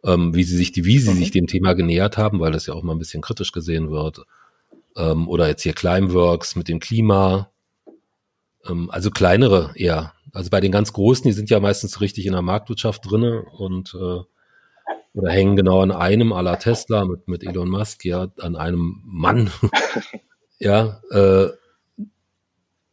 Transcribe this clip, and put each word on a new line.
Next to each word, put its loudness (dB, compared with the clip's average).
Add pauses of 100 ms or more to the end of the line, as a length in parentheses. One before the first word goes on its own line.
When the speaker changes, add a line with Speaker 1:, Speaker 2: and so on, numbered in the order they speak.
Speaker 1:
ähm, 2
wie 4
sie -2
sich, 0
die, -2
wie 6
sie 0
Speaker 2:
Mhm. 2
Speaker 1:
sich 0
dem 2
Thema 0
genähert 0
haben, 0
weil 0
das -6
ja -10
auch -10
mal -4
ein -4
bisschen -10
kritisch -8
gesehen -4
wird, -6 (720)
ähm, -2
oder 2
jetzt -4
hier -2
Climeworks 2
mit -6
dem -4
Klima, 2 (1160)
ähm, -6
also -4
kleinere 4
eher, -2 (200)
also -8
bei 2
den 0
ganz 0
Großen, 2
die 4
sind -4
ja 6
meistens -2
richtig -4
in -2
der -2
Marktwirtschaft -6
drinne 0
und, -10
äh, -6 (960)
oder -2
hängen 4
genau 4
an 2
einem, 2
à -4
la 0
Tesla -2
mit, -8
mit -8
Elon -6
Musk, -6
ja, -4 (100)
an -8
einem -4
Mann, -2 (120)
<laughs> -6
ja, 0
äh, 6 (1400)